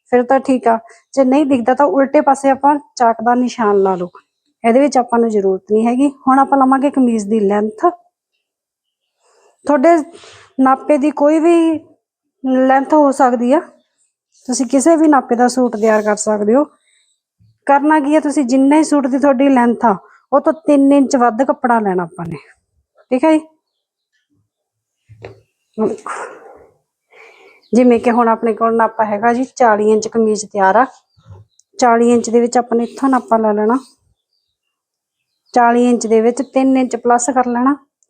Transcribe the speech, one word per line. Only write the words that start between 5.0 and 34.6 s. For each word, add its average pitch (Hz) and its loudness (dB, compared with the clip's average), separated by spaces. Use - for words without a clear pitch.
ਨੂੰ 233 0
ਜ਼ਰੂਰਤ 196 -2
ਨਹੀਂ 220 0
ਹੈਗੀ। 247 0
ਹੁਣ 262 4
ਆਪਾਂ 277 0
ਲਵਾਂਗੇ 269 2
ਕਮੀਜ਼ 226 -2
ਦੀ 220 -2
ਲੈਂਥ। 208 -2
ਤੁਹਾਡੇ 285 2
ਨਾਪੇ 262 2
ਦੀ 294 -2
ਕੋਈ 302 0
ਵੀ 339 2
ਲੈਂਥ 269 0
ਹੋ 294 4
ਸਕਦੀ 247 0
ਆ, 311 2
ਤੁਸੀਂ 254 -4
ਕਿਸੇ 277 2
ਵੀ 311 2
ਨਾਪੇ 254 0
ਦਾ 247 2
ਸੂਟ 240 -2
ਤਿਆਰ 214 0
ਕਰ 208 -2
ਸਕਦੇ 208 -2
ਹੋ। 294 2
ਕਰਨਾ 285 2
ਕੀ 285 -2
ਆ, 311 2
ਤੁਸੀਂ 294 -2
ਜਿੰਨੇ 269 2
ਸੂਟ 294 -2
ਦੀ 262 -4
ਤੁਹਾਡੀ 277 2
ਲੈਂਥ 240 0
ਆ 208 2
ਉਹ 277 2
ਤੋਂ 311 0
ਤਿੰਨ 277 4
ਇੰਚ 277 2
ਵੱਧ 240 0
ਕੱਪੜਾ 254 -2
ਲੈਣਾ 185 -4
ਆਪਾਂ 170 -12
ਨੇ, 165 -12
ਠੀਕ 254 -2
ਹੈ 311 2
ਜੀ। 311 0
ਹੁਣ 220 -2
ਦੇਖੋ, - -12
ਜਿਵੇਂ 240 4
ਕਿ 240 -2
ਹੁਣ 226 0
ਆਪਣੇ 226 -2
ਕੋਲ 226 -2
ਨਾਪਾ 220 -2
ਹੈਗਾ 214 -2
ਜੀ 247 -4
ਚਾਲੀ 214 2
ਇੰਚ 214 -2
ਕਮੀਜ਼ 214 -2
ਤਿਆਰ 190 0
ਆ। 254 2
ਚਾਲੀ 233 2
ਇੰਚ 233 -2
ਦੇ 233 2
ਵਿੱਚ 240 -2
ਆਪਾਂ 240 -2
ਨੇ 233 -2
ਇੱਥੋਂ 269 -6
ਨਾਪਾ 247 -2
ਲੈ 214 0
ਲੈਣਾ। 214 -2